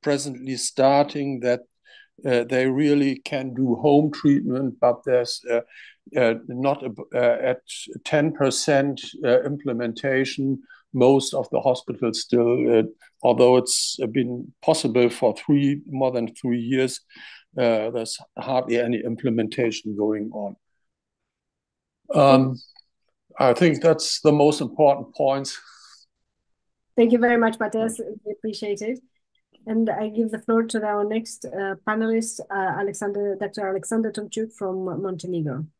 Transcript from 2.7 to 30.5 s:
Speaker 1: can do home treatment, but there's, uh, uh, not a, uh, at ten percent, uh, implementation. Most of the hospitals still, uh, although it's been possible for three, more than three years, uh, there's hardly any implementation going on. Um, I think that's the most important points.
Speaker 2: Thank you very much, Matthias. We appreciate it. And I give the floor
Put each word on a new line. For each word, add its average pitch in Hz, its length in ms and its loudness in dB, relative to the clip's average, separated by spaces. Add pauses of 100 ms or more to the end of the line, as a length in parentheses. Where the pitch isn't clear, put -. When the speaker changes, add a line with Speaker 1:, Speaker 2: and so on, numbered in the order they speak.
Speaker 1:
can 131 340 -6
do 123 220 0
home 143 360 4
treatment, 135 680 0
but 120 260 2
there's, 123 360 0 (100)
uh, 117 100 2 (540)
uh, 117 200 4 (120)
not 135 360 -2
a, 120 80 -8 (220)
uh, 120 240 2 (120)
at 127 120 -4 (440)
ten 156 260 2
percent, 139 720 0 (240)
uh, 123 180 4
implementation. 135 1160 -4 (340)
Most 131 400 4
of 131 180 -4
the 135 80 0
hospitals 127 600 -2
still, 120 580 2
uh, 110 40 2 (380)
although 123 360 6
it's - 420 -2 (140)
been 123 380 -4 (100)
possible 123 480 2
for 117 260 -2
three, 143 500 0
more 135 260 -2
than 117 220 -4
three 120 260 -4
years, 127 420 -2 (560)
uh, 113 340 0
there's 113 260 -8 (220)
hardly 127 400 -2
any 117 240 -2
implementation 113 960 -2
going 107 360 -2
on. 101 220 -10 (1600)
Um, 135 400 6 (840)
I 131 160 4
think 156 300 2
that's 160 380 2
the 151 100 6
most 147 300 4
important 139 520 0
points. 139 460 -4 (1400)
Speaker 2:
Thank 233 160 6
you 240 80 4
very 240 180 4
much, 226 220 2
Matthias. 220 400 -4 (260)
We 214 60 -10
appreciate 208 500 -8
it. 247 200 -8 (640)
And 220 240 0
I 214 180 -4
give 220 240 -2
the 220 80 -8
floor 226 240 0